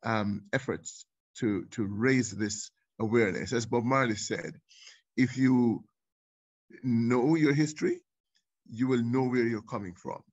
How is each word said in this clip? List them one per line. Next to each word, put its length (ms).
um, 480
efforts 540
to, 340
to 140
raise 460
this 380
awareness. 520
As 140
Bob 180
Marley 320
said, 380
If 220
you 460
know 520
your 180
history, 460
you 180
will 140
know 220
where 220
you're 160
coming 320
from. 280